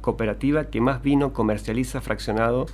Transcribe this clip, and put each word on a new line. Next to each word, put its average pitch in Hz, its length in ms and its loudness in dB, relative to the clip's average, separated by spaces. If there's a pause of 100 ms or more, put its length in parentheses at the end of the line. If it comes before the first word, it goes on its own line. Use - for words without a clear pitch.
cooperativa 120 640 0
que 117 160 -2
más 127 220 2
vino 139 280 2
comercializa 117 720 -2
fraccionado, 113 720 0